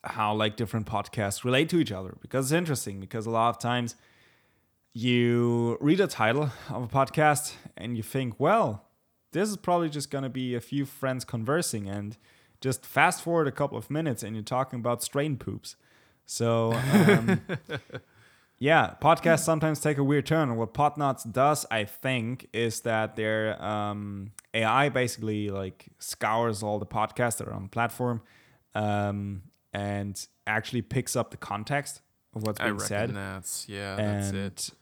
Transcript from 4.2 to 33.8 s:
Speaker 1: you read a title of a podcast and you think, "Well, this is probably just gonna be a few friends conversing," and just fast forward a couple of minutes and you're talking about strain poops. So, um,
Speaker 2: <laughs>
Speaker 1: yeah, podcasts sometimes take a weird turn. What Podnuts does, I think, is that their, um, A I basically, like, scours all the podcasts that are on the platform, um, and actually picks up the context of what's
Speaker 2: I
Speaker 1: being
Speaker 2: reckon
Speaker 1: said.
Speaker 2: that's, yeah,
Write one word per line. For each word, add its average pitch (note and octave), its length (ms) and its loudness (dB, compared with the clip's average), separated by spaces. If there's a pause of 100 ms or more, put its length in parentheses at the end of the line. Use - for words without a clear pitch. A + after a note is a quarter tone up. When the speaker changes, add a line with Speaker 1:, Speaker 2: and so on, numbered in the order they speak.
Speaker 1:
you A#2+ 880 4
read E3 200 4
a G3 60 4
title B2+ 440 2 (200)
of A#2+ 120 -4
a A#2+ 60 -6
podcast C#3+ 680 2 (220)
and A#2+ 200 -6
you A2 60 -4
think, B2 380 -4
"Well, D#3 460 2 (460)
this G3 160 0
is G#3 80 -6
probably F3 320 0
just D3 220 -6
gonna C3+ 200 -4
be B2+ 240 -4
a A#2+ 60 -2
few C#3 260 -4
friends C3 380 -4
conversing," A#2 640 -2
and G#2 280 -6 (440)
just C3 240 -2
fast E3+ 380 2
forward E3 240 2
a C3+ 60 -2
couple C#3 260 -2
of A2 120 -10
minutes D3 320 -2
and G#2 140 -8
you're G#2+ 60 -6
talking B2+ 380 -2
about A#2+ 220 -2
strain C#3+ 340 -2
poops. - 400 -8 (500)
So, A2+ 460 2
um, C3 680 6 (580)
Speaker 2:
<laughs> - 600 -20
Speaker 1:
yeah, C#3+ 420 4
podcasts E3 440 4
sometimes D#3 360 2
take D3+ 180 2
a C#3+ 60 2
weird C#3 220 2
turn. D3+ 300 2
What A2+ 180 -2
Podnuts D3 560 0
does, C#3 400 4
I A2 140 0
think, B2+ 680 -4
is A2+ 280 0
that A2 360 0
their, A2 480 0
um, G#2 680 -4 (200)
A A2+ 120 0
I B2+ 260 4
basically, A2 600 -2
like, F#2+ 360 -8 (120)
scours A2 640 -2
all G#2 160 -2
the G2 80 -6
podcasts A2+ 520 -2
that A2 100 -8
are A2 60 -8
on G2 80 -8
the F#2+ 80 -10
platform, A#2 500 -2 (540)
um, G2+ 680 -2 (300)
and G2+ 540 -4 (200)
actually A2 360 0
picks - 340 -2
up A#2 140 0
the - 80 -14
context G#2+ 640 -6 (320)
of A2 80 -6
what's G#2+ 180 -2
Speaker 2:
I A2 40 0
Speaker 1:
being A2 120 2
Speaker 2:
reckon G2+ 120 -4
Speaker 1:
said. G#2 260 -2
Speaker 2:
that's, F#2+ 540 -8
yeah, G2 280 -6